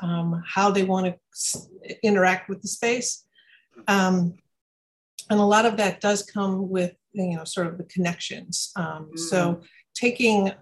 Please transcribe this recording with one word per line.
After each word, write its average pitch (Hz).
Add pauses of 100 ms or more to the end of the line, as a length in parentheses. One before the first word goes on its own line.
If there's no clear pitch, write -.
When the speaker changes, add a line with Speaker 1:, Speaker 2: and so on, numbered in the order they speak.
Speaker 1:
um, 170
how 202
they 196
wanna 185 (180)
s-, - (360)
interact 185
with 190
the 208
space. - (600)
Um, 185 (960)
and 214
a 208
lot 214
of 220
that 196
does 202
come 190
with, 180 (200)
you 180
know, 160
sort 175
of 170
the 175
connections. -
Um, 160
Speaker 2:
Mm. 165
Speaker 1:
so 175 (340)
taking, 220 (100)